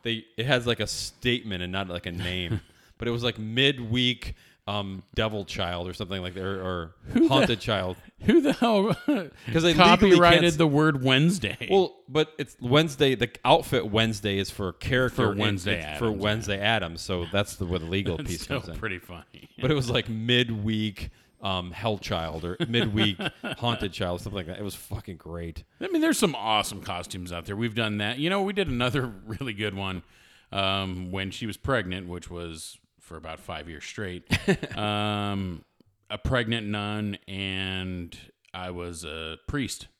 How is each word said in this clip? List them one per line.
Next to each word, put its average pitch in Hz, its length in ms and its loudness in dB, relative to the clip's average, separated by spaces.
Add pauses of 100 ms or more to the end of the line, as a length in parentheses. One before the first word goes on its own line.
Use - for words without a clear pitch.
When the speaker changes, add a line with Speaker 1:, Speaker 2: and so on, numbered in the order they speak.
Speaker 1:
they, 113 200 -4 (140)
it 117 80 -2
has, 127 200 2
like, 117 140 0
a 104 80 -2
statement 110 720 -2
and 90 120 -4
not, 95 160 -4
like, 87 160 -6
a 90 60 -6
name, 87 500 -4 (180)
Speaker 2:
<laughs> - 180 -20
Speaker 1:
but 117 100 -6
it 120 40 -2
was, 117 120 -2
like, 117 160 -2
midweek, 123 960 0 (320)
um, 98 340 -4 (140)
devil 107 300 -2
child 87 440 -4
or 87 40 -8
something 95 280 -6
like 90 140 -6
that, 95 100 -6
or, 95 180 -4
or 87 320 -4 (120)
Speaker 2:
Who - 140 2
the 330 60 6
Speaker 1:
haunted 135 320 4
child. 92 380 -2 (240)
Speaker 2:
Who 262 180 8
the 277 140 4
hell 214 460 4
<laughs> - 80 -12
Speaker 1:
'Cause 202 260 0 (140)
they 160 260 4
legally - 0 -
Speaker 2:
copyrighted 175 680 10
Speaker 1:
can't 170 40 4
s- 165 120 4
Speaker 2:
the 160 100 6
word 147 360 4
Wednesday? 131 680 2
Speaker 1:
Well, 185 240 4 (120)
but 156 300 0
it's - 240 -8
Wednesday. 139 540 4
The 117 160 -2 (120)
outfit 123 460 4
Wednesday 107 480 2
is 98 140 -2
for 95 220 -4
character. 127 420 0 (100)
Speaker 2:
For 104 60 4
Speaker 1:
It, 98 80 -2
Speaker 2:
Wednesday 98 380 0
Speaker 1:
it's 78 80 -8
Speaker 2:
Addams, 76 140 -8
Speaker 1:
for 120 120 0
Speaker 2:
yeah. 98 120 -4
Speaker 1:
Wednesday 104 360 -2
Addams. 101 420 0
So 87 300 -4
that's 101 240 0
the, 95 100 -4
where 87 140 -2
the 80 80 -6
legal 87 300 -2
Speaker 2:
<laughs> - 0 -
That's 143 120 -8
Speaker 1:
piece 85 140 -4
Speaker 2:
still 139 180 -4
Speaker 1:
comes 82 140 -12
in. - 40 -8
Speaker 2:
pretty 95 200 -6
funny. - 500 -18 (100)
Speaker 1:
But 131 120 0
it - 20 4
was, 127 160 0
like, 123 180 0
midweek, 110 1000 0 (320)
um, 92 300 -4
hell 104 260 -2
child 82 480 -4
or 87 100 -6 (120)
midweek 107 500 2 (200)
Speaker 2:
<laughs> - 60 -18 (140)
Speaker 1:
haunted 113 360 -2
child, 90 280 -4
something 101 160 -10
like 82 100 -8
that. 92 120 -10
It 104 40 -8
was 98 120 -8
fucking 101 420 -12
great. 82 460 -10 (180)
Speaker 2:
I - 60 -6
mean, 330 140 2
there's 320 180 2
some 165 160 2
awesome 107 460 0
costumes 90 520 -8
out 85 120 -8
there. 101 100 -6
We've 113 180 -2
done 107 260 0
that. 113 200 -2
You 156 100 0
know, 196 140 0
we 202 100 -2
did 190 140 0
another 127 400 0 (120)
<laughs> 101 60 -20
really 110 280 -6
good 101 200 -4
one, 95 300 -6 (480)
um, 95 600 -2
when 95 200 -4
she - 160 -8
was 98 100 -6
pregnant, 95 500 -2
which 87 220 -10
was 85 480 -10 (220)
for - 180 -18
about 78 220 -12
five 78 300 -12
years 76 160 -12
straight. 90 400 -8 (220)
Speaker 1:
<laughs> - 300 0
Speaker 2:
Um, 104 840 -2 (480)
a 104 60 -8
pregnant 117 500 -2
nun, 104 500 -4 (100)
and 95 880 -6 (380)
I 90 180 -8
was 87 320 -10
a 80 340 -10 (100)
priest. 135 400 -6 (120)